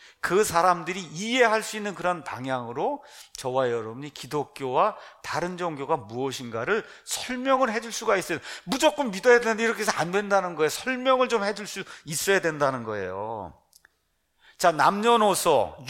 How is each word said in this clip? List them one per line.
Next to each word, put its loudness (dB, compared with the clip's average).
그 2
사람들이 2
이해할 2
수 -8
있는 -6
그런 -2
방향으로 -4
저와 0
여러분이 -6
기독교와 -2
다른 -4
종교가 -2
무엇인가를 -4
설명을 0
해줄 -6
수가 0
있어요. -2
무조건 2
믿어야 6
되는데 0
이렇게 0
해서 0
안 -2
된다는 0
거예요. 2
설명을 0
좀 0
해줄 -4
수 -10
있어야 2
된다는 0
거예요. -6
자, 6
남녀노소, 4